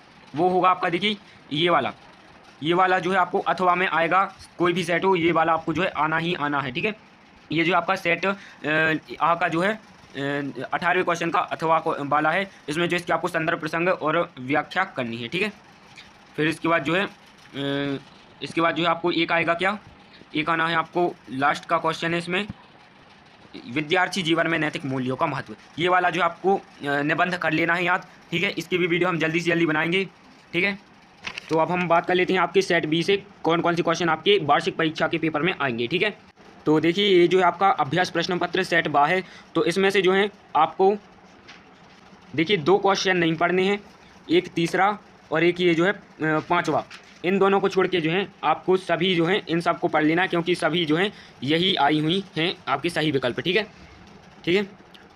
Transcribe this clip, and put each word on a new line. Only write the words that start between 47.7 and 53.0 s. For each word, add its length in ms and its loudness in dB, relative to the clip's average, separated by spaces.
के 140 -2
जो 100 0
है 160 -2
आपको 340 0
सभी 380 0
जो 100 2
है 240 0
इन 120 0
सबको 260 0
पढ़ 160 0
लेना 180 2
है, 60 0
क्योंकि 280 0
सभी 300 -2
जो 100 2
है 160 0
यही 320 0
आई 240 2
हुई 240 0
हैं 180 -2
आपके 220 -2
सही 220 -2